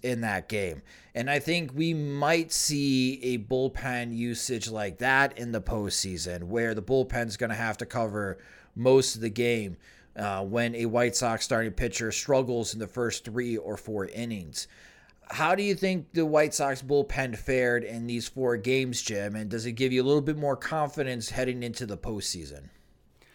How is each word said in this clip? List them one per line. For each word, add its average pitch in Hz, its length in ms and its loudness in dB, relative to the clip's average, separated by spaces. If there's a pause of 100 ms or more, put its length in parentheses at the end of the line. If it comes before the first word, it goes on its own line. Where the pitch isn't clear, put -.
in 123 180 -2
that 101 280 -2
game. 90 340 -2 (340)
And 123 140 -2
I 143 80 2
think 156 340 -2
we 160 220 2
might 151 580 2
see 135 680 2
a 123 160 0
bullpen 123 800 -2
usage 117 520 -4
like 104 300 -6
that 135 400 4
in 120 140 -6
the 110 80 -2
postseason, 90 840 -2
where 113 300 0
the 104 80 -4
bullpen's 123 540 0
gonna 113 180 -2
have 110 240 -2
to 117 80 -6
cover 104 520 -2 (360)
most 131 400 6
of 110 60 -8
the 110 100 -2
game, 110 460 0 (400)
uh, 101 280 -4
when 117 300 0
a 117 120 -2
White 120 280 2
Sox 113 300 0
starting 113 260 0
pitcher 117 400 -2
struggles 123 640 0
in 110 60 -8
the 104 80 -6
first 120 360 -2
three 120 320 -2
or 101 200 -6
four 101 300 -4
innings. 104 600 -8 (640)
How 160 240 2
do 202 80 2
you 196 140 2
think 185 380 0
the 165 120 4
White 151 260 6
Sox 135 300 0
bullpen 135 560 2
fared 123 460 2
in 117 240 -6
these 117 180 -2
four 123 300 0
games, 127 440 2
Jim? 104 360 -2
And 107 120 -4
does 110 180 -4
it 123 60 -4
give 127 200 2
you 127 100 4
a - 40 0
little 147 140 6
bit 151 160 0
more 143 200 0
confidence 135 760 -2
heading 127 320 -2
into 117 240 -6
the 101 100 -6
postseason? 78 720 -8 (640)